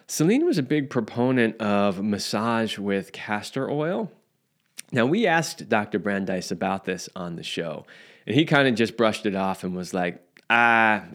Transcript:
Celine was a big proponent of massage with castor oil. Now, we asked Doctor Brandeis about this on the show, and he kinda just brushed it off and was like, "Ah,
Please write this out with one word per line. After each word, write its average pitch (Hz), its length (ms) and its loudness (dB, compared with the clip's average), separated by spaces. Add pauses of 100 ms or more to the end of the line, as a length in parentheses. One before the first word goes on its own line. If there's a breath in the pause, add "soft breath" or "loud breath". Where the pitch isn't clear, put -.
Celine 226 360 2
was 320 140 2
a 147 40 2
big 143 260 -2
proponent 120 720 0
of 101 420 2
massage 107 760 -2
with 98 340 -2
castor - 580 -6
oil. 160 420 -4 (800)
Now, 117 120 2
we 196 220 2
asked 165 420 0
Doctor 107 300 0
Brandeis 95 540 -2
about 95 320 -4
this 90 320 -8
on 87 180 -10
the 82 80 -12
show, 80 420 -8 (400 loud breath)
and 107 120 -2
he 156 80 6
kinda 143 260 4
just 113 260 0
brushed 110 300 0
it 98 80 0
off 95 300 -2
and 92 100 -6
was 90 180 -8
like, 87 300 -4 (260)
"Ah, 113 680 4